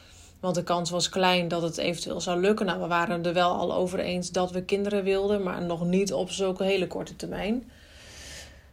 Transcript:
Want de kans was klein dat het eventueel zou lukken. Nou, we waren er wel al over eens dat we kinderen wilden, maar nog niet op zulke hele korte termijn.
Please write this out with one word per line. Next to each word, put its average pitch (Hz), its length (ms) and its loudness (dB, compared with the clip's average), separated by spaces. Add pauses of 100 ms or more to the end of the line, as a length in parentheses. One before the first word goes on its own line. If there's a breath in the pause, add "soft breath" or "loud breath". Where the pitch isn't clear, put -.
(400 loud breath)
Want 185 140 0
de 170 80 0
kans 175 280 0
was 175 180 0
klein 180 400 2
dat 170 140 0
het 165 160 -2
eventueel - 420 -2
zou 175 200 0
lukken. 214 260 4
Nou, 185 140 0
we 175 60 -4
waren 170 380 0
er 175 80 0
wel 175 200 4
al - 220 0
over 180 240 0
eens 180 320 -2
dat 180 200 0
we 180 120 -4
kinderen 202 420 0
wilden, 196 380 2
maar 185 200 -2
nog 170 220 -2
niet 190 280 2
op 185 180 0
zulke 190 340 0
hele 190 220 2
korte - 300 -6
termijn. 175 540 -4 (1040 loud breath)